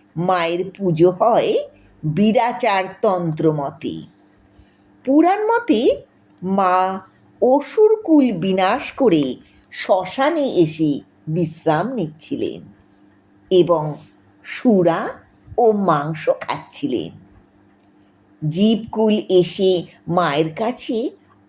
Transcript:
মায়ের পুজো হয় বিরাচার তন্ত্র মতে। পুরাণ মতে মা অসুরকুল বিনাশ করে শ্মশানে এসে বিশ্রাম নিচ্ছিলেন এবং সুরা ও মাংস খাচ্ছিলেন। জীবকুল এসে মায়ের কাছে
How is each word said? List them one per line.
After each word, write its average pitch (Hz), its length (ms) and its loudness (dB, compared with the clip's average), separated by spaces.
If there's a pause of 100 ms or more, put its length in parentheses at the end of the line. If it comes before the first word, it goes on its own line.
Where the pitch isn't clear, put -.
(180)
মায়ের 180 600 -2
পুজো 175 340 2
হয় 180 440 2 (480)
বিরাচার 202 800 0 (180)
তন্ত্র 170 500 0
মতে। 120 640 -8 (920)
পুরাণ 339 400 2
মতে 440 560 0 (420)
মা 190 560 0 (420)
অসুরকুল 294 880 4
বিনাশ 190 600 0
করে 156 440 2 (360)
শ্মশানে 269 720 -2
এসে 160 580 0 (280)
বিশ্রাম 165 680 -2
নিচ্ছিলেন 143 680 -6 (880)
এবং 160 440 2 (500)
সুরা 196 680 0 (480)
ও 233 140 4
মাংস 160 580 -2 (120)
খাচ্ছিলেন। 123 680 -6 (1400)
জীবকুল 214 800 0
এসে 180 540 2 (240)
মায়ের 160 480 0
কাছে 240 540 -4 (400)